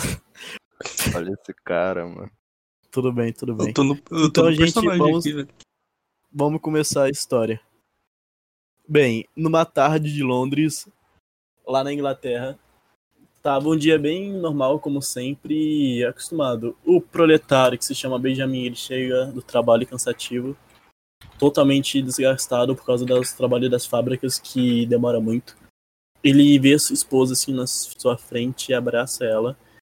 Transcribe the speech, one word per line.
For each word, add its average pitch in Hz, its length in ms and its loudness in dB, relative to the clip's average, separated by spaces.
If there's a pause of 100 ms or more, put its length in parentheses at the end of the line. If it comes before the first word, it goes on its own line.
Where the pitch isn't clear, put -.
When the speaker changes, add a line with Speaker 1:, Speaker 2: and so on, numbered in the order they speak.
(1160)
Speaker 1:
Olha 87 180 -6
esse - 220 -12 (100)
cara, 90 440 -2
mano. 90 220 -16 (600)
Speaker 2:
Tudo 127 220 0
bem, 117 200 -2
tudo 123 220 -8
bem. 104 140 -2
Speaker 3:
Eu 113 60 -8
tô 139 100 2
no, 139 100 0
eu 143 60 -8
tô - 160 -12 (100)
Speaker 2:
Então, 160 180 4
Speaker 3:
no 165 80 6
Speaker 2:
gente, 156 80 0 (120)
Speaker 3:
personagem 196 260 0
Speaker 2:
vamos, 160 280 2
Speaker 3:
aqui, 151 80 -4
velho. 139 140 -8 (840)
Speaker 2:
vamos 147 280 0
começar 151 440 0
a 135 60 2
história. 113 500 -2 (1300)
Bem, 139 500 2
numa 160 300 0
tarde 151 460 0
de 147 100 -4
Londres, 135 680 -2 (800)
lá 135 180 0
na 139 80 -6
Inglaterra, 135 680 -6 (840)
tava 139 260 0
um 160 80 4
dia 156 220 4
bem 180 340 -4
normal, 151 480 -2
como 139 220 -4
sempre, 143 960 -2
e 123 60 0
acostumado. 123 720 -4 (100)
O 175 140 6
proletário, 143 800 4
que - 60 -8
se 135 100 -8
chama 127 240 -4
Benjamin, 131 460 -2
ele 120 120 -8
chega 127 500 -2
do 127 160 -12
trabalho 117 440 2
cansativo, 123 680 -6 (840)
totalmente 139 600 2
desgastado 131 760 0
por - 120 -8
causa 123 180 0
dos 127 280 0
trabalhos 123 380 0
das 123 140 0
fábricas, 127 540 -2
que 120 480 0
demora 120 340 0
muito. 113 360 -4 (680)
Ele 143 340 8
vê 139 200 6
sua - 160 -2
esposa, 131 400 0
assim, 139 200 -4
na 127 120 -4
sua - 520 -4
frente 123 520 -8
e 127 40 2
abraça 120 500 -2
ela. 113 320 -2 (380)